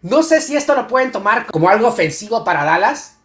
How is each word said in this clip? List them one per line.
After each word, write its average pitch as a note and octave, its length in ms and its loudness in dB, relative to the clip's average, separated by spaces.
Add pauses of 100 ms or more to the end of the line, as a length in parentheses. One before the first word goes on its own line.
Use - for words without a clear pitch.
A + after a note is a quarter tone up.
no C4 220 2
sé D#4+ 160 2
si D4 160 -6
esto C#4+ 180 0
lo A#3+ 140 -2
pueden B3+ 240 0
tomar G#3 340 0
como D#3+ 220 0
algo G#3+ 180 4
ofensivo G#3 560 -2
para D#3 220 -2
Dallas F#3 600 -2